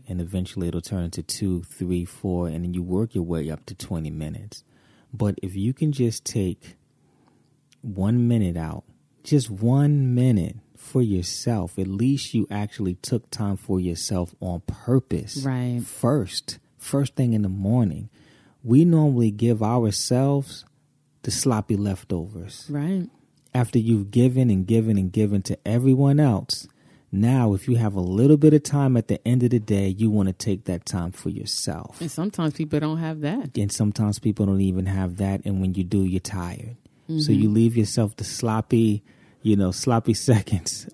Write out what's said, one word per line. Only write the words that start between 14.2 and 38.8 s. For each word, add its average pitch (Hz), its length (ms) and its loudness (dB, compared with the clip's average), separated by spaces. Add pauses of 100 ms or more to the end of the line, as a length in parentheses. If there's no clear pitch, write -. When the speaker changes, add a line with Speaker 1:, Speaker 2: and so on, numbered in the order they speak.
Speaker 1:
on 87 220 -6
purpose. - 760 -2
Speaker 2:
Right. 123 480 -4
Speaker 1:
First, - 760 -2 (180)
first - 380 -2
thing 120 180 0
in 107 80 0
the 101 80 0
morning. 101 600 0 (540)
We 127 200 6
normally 147 480 4
give 110 320 2
ourselves 123 1000 0 (560)
the 120 100 -6
sloppy 110 460 0
leftovers. 98 920 -6
Speaker 2:
Right. 165 380 -4 (460)
Speaker 1:
After 123 260 2
you've 107 320 2
given 127 380 4
and 95 180 2
given 110 300 2
and 92 140 0
given 104 320 0
to - 220 -6
everyone 131 540 4
else, 123 480 0 (440)
now 113 420 4
if 95 160 -4
you 120 80 4
have 104 180 0
a 95 60 -2
little 110 340 6
bit 147 180 8
of 151 100 6
time 135 340 2
at 110 100 0
the - 200 -2
end 123 160 4
of 120 80 4
the 123 80 4
day, 101 280 2
you 104 220 2
wanna 98 240 2
take 95 320 -4
that 87 200 -4
time 87 280 -4
for - 160 -8
yourself. - 720 -8
Speaker 2:
And 165 100 -6
sometimes 165 420 -4
people 151 280 -4
don't 156 160 -2
have 160 240 -6
that. 156 360 -4
Speaker 1:
And 104 140 0
sometimes 104 480 0
people 104 260 0
don't 98 160 2
even 95 260 0
have 92 300 -4
that. 98 280 -2
And 98 160 -2
when 92 140 -2
you 92 100 -2
do, 98 180 0
you're 92 160 0
tired. 90 560 -10 (320)
So 160 60 -8
Speaker 2:
Mm-hmm. 151 200 2
Speaker 1:
you 107 160 4
leave 113 280 4
yourself 104 400 0
the 107 80 -8
sloppy, 110 800 0 (380)